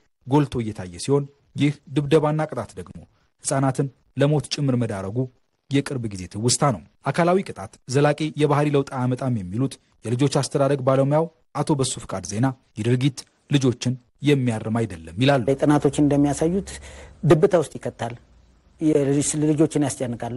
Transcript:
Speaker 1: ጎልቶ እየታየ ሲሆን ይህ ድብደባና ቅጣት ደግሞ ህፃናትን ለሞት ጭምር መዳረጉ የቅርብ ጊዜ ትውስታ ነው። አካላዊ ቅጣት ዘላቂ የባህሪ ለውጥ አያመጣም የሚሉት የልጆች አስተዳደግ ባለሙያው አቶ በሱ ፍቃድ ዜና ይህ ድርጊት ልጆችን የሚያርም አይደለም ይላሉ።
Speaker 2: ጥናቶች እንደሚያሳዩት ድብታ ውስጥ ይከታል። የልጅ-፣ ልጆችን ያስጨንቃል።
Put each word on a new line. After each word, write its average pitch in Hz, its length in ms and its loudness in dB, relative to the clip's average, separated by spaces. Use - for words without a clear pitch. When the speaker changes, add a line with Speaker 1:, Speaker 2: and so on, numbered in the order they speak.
Speaker 1:
ጎልቶ 143 320 2
እየታየ 101 400 -8
ሲሆን 139 260 0
ይህ 147 180 2
ድብደባና 151 560 2
ቅጣት 123 300 -8
ደግሞ - 220 -16
ህፃናትን 139 420 0
ለሞት 143 340 2
ጭምር 135 260 0
መዳረጉ 107 420 -4
የቅርብ 139 360 -2
ጊዜ 98 220 -8
ትውስታ 120 420 0
ነው። 95 120 -4
አካላዊ 175 380 2
ቅጣት - 300 -12
ዘላቂ 147 320 2
የባህሪ 147 340 2
ለውጥ 139 200 0
አያመጣም 127 460 -2
የሚሉት 107 360 -4
የልጆች 123 340 0
አስተዳደግ 139 460 0
ባለሙያው 135 420 2
አቶ 143 200 -4
በሱ 131 260 -2
ፍቃድ 95 260 -10
ዜና 113 200 -2
ይህ 107 140 -8
ድርጊት 127 340 0
ልጆችን 127 440 0
የሚያርም 123 540 0
አይደለም 85 400 -6
ይላሉ። 131 280 2
Speaker 2:
ጥናቶች 147 440 2
እንደሚያሳዩት 147 720 2
ድብታ 170 340 4
ውስጥ 156 180 0
ይከታል። 120 400 -8
የልጅ-፣ 147 500 2
ልጆችን 151 440 2
ያስጨንቃል። 120 520 -6